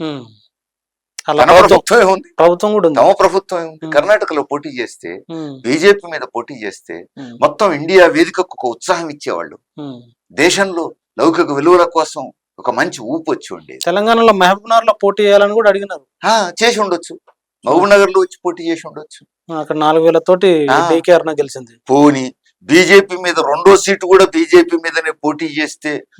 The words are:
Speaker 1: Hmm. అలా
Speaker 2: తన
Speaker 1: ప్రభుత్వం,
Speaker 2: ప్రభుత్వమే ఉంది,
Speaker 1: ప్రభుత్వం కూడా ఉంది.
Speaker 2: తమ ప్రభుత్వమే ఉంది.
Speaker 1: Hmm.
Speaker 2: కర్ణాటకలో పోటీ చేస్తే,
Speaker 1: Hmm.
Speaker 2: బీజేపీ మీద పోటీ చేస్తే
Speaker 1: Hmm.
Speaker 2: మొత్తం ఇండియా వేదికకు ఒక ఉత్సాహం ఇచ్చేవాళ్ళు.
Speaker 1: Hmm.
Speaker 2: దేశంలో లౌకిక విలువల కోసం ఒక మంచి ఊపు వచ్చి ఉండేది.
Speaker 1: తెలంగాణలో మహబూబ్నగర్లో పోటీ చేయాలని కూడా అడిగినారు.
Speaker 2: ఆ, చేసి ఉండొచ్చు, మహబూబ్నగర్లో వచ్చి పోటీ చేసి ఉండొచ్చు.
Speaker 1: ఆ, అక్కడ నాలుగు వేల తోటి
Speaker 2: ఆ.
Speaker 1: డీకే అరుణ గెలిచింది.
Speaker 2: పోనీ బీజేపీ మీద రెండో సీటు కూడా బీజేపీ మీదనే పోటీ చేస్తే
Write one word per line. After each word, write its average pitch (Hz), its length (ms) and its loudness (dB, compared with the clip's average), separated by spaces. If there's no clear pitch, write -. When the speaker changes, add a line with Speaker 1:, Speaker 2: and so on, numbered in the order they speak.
Speaker 1:
Hmm. 143 200 -12
అలా 147 160 2
Speaker 2:
తన - 60 4
Speaker 1:
ప్రభుత్వం, 185 180 6
Speaker 2:
ప్రభుత్వమే 190 440 2
ఉంది, - 260 -8
Speaker 1:
ప్రభుత్వం 175 340 2
కూడా 190 160 2
ఉంది. 139 120 0
Speaker 2:
తమ 160 120 6
ప్రభుత్వమే 185 520 -2
ఉంది. 160 220 -16
Speaker 1:
Hmm. 156 80 -8
Speaker 2:
కర్ణాటకలో 160 480 0
పోటీ 143 260 -10
చేస్తే, 104 640 -12
Speaker 1:
Hmm. 147 300 -14
Speaker 2:
బీజేపీ 170 480 0
మీద 151 100 -8
పోటీ 120 340 -10
చేస్తే 95 520 -14
Speaker 1:
Hmm. 120 200 -18
Speaker 2:
మొత్తం 185 320 0
ఇండియా 170 340 4
వేదికకు 170 520 -2
ఒక - 80 -8
ఉత్సాహం 170 420 -6
ఇచ్చేవాళ్ళు. 113 500 -10
Speaker 1:
Hmm. 135 200 -16
Speaker 2:
దేశంలో 175 640 -2
లౌకిక 165 320 0
విలువల 170 340 2
కోసం 156 480 -6
ఒక - 120 -6
మంచి 123 320 -4
ఊపు 151 280 -8
వచ్చి - 240 -8
ఉండేది. 78 300 -18
Speaker 1:
తెలంగాణలో 220 480 2
మహబూబ్నగర్లో 208 600 0
పోటీ 202 200 0
చేయాలని 202 300 4
కూడా 214 180 2
అడిగినారు. 190 360 -4
Speaker 2:
ఆ, 202 280 0
చేసి 226 180 0
ఉండొచ్చు, 175 400 -6
మహబూబ్నగర్లో 190 540 4
వచ్చి 185 240 -4
పోటీ 175 260 -6
చేసి 165 180 -8
ఉండొచ్చు. - 380 -20
Speaker 1:
ఆ, 160 60 -6
అక్కడ 151 160 -6
నాలుగు 156 280 2
వేల 165 140 4
తోటి 180 480 2
Speaker 2:
ఆ. 156 240 2
Speaker 1:
డీకే 165 220 2
అరుణ 160 200 2
గెలిచింది. 135 400 -8
Speaker 2:
పోనీ 135 440 2
బీజేపీ 180 540 4
మీద 180 220 -4
రెండో 160 380 4
సీటు 190 300 -2
కూడా 190 180 2
బీజేపీ 165 520 2
మీదనే 160 340 -6
పోటీ 151 360 -6
చేస్తే 147 560 -6